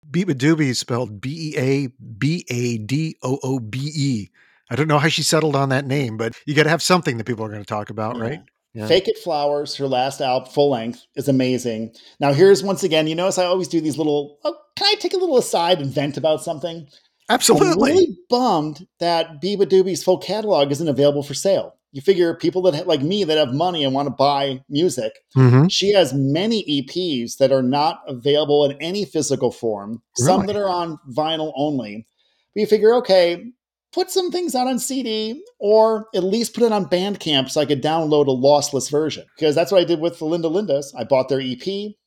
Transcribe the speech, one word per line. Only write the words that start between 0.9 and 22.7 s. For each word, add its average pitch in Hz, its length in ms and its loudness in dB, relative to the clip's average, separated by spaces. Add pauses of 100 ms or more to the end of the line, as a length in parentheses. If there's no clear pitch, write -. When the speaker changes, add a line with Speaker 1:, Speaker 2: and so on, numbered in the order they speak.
Speaker 1:
B 151 340 -8
E - 40 -4
A 135 300 0 (280)
B 156 320 -2
A 123 300 -4
D 147 440 -4
O 135 200 -2
O 131 160 -4
B 123 360 -8
E. 135 340 -2 (420)
I 120 60 -4
don't 151 120 0
know 147 100 4
how 156 100 4
she 151 140 0
settled 156 340 2
on 139 120 2
that 135 180 0
name, 127 300 -4
but 113 180 -4 (120)
you 147 80 -4
gotta 151 160 4
have 165 120 0
something 160 360 0
that 110 60 -8
people 110 200 -6
are 107 60 -10
gonna 104 160 -12
talk 107 240 -6
about, 110 260 -6
Speaker 2:
Yeah. 117 60 -8
Speaker 1:
right? 139 180 -6 (320)
Yeah. 107 160 -10
Speaker 2:
Fake 190 200 4
It - 80 -4
Flowers, 147 600 -4
her 139 120 -4
last 131 320 -4
album, 131 320 -2
full 143 160 4
length, 117 320 -4 (160)
is 139 120 -4
amazing. 123 680 0 (260)
Now, 143 140 2
here's 190 280 6
once 196 220 -4
again, 156 220 0
you 156 80 -2
notice 180 240 -2
I 180 80 2
always 180 220 -2
do 165 120 0
these 151 160 -4
little, 147 480 -2
"Oh, 330 100 -4 (220)
can 403 100 -2
I 415 140 2
take 359 140 -4
a - 20 -2
little 339 220 0
aside 175 420 0
and 139 100 -4
vent 143 280 -4
about 151 240 0
something?" 165 440 -8 (420)
Speaker 1:
Absolutely. 233 640 4
Speaker 2:
I'm 339 60 4
really 339 200 4 (120)
bummed 185 580 0 (140)
that 165 420 -2
Biba 196 240 0
Doobie's 185 380 2
full 180 140 2
catalog 180 520 0
isn't 147 180 -2
available 143 340 2
for 139 120 -10
sale. 151 400 0 (180)
You 135 100 -12
figure 170 320 2
people 170 280 -2
that 180 120 4